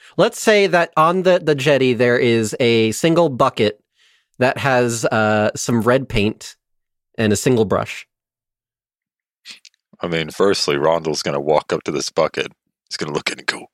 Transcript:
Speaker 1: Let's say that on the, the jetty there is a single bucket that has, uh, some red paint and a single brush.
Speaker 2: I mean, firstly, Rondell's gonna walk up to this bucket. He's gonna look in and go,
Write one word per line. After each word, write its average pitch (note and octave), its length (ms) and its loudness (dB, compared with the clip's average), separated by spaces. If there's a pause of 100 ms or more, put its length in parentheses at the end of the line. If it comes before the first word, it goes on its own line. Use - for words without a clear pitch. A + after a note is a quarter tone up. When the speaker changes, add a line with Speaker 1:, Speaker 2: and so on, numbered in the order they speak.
(160)
Speaker 1:
Let's A3+ 240 0
say G#3 260 4
that E3+ 300 0
on E3+ 260 2
the, F3+ 160 4
the D#3 160 0
jetty C3 400 2
there A#2+ 240 2
is A2+ 420 0
a A2+ 320 2
single E3 360 2
bucket A#2 520 0 (580)
that B2+ 200 0
has, B2 480 0
uh, G#2+ 480 0
some A#2 280 -2
red B2 260 0
paint - 480 -4 (600)
and G#2 160 2
a G2 40 2
single B2 280 2
brush. - 420 -6 (1900)
Speaker 2:
I F2+ 80 -6
mean, E2 220 -4
firstly, F#2 460 0
Rondell's D#2+ 460 0
gonna C#2+ 180 -4
walk D2+ 320 0
up E2+ 120 -6
to - 80 -6
this C#2+ 180 -6
bucket. - 400 -4 (380)
He's - 80 -12
gonna D2+ 160 -8
look - 180 -6
in - 80 -12
and - 80 -10
go, - 280 -8